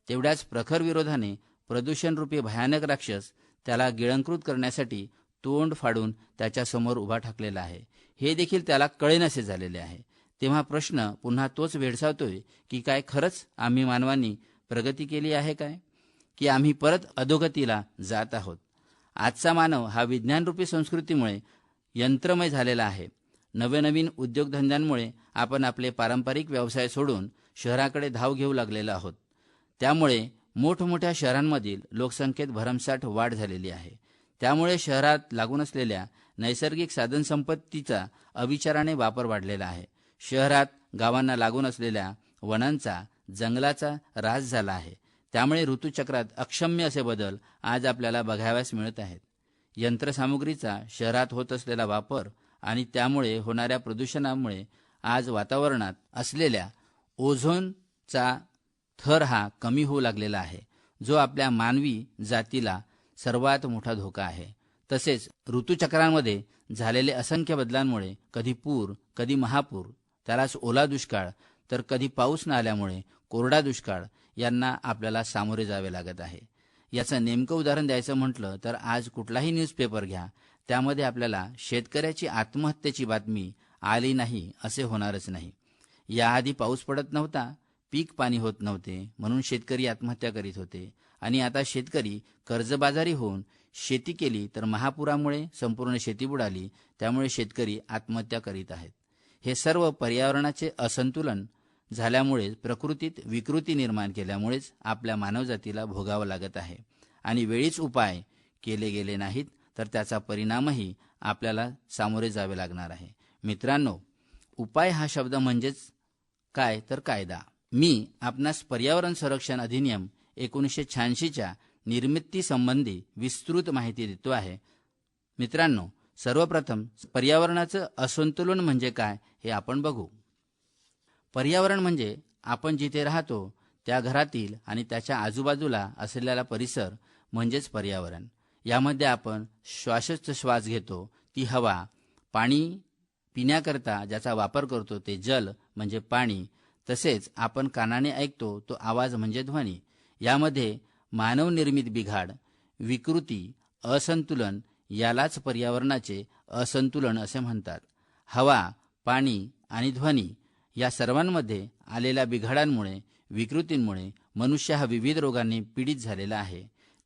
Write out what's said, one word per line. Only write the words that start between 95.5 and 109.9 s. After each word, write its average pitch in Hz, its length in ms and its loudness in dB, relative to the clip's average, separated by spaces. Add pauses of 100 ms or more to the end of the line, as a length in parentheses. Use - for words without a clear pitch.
संपूर्ण 123 380 -2
शेती 113 280 -4
बुडाली, 101 440 -4 (300)
त्यामुळे 127 300 0
शेतकरी 110 500 -4 (100)
आत्महत्या 113 500 -4
करीत 95 300 -8
आहेत. 85 200 -12 (560)
हे 127 100 -2
सर्व 160 360 4
पर्यावरणाचे 139 800 0 (100)
असंतुलन 123 680 0 (480)
झाल्यामुळे, 117 600 2
प्रकृतीत 143 580 -4 (140)
विकृती 147 480 -2
निर्माण 110 380 0
केल्यामुळेच 104 600 -4 (120)
आपल्या 110 320 -2
मानवजातीला 107 720 -2
भोगावं 101 400 -2
लागत 95 320 -6
आहे 87 200 -10 (460)
आणि 117 220 0
वेळीच 135 340 0
उपाय 117 420 0 (420)
केले 107 260 -2
गेले 101 260 -2
नाहीत 101 300 -4 (320)
तर 110 100 -4
त्याचा 107 300 -2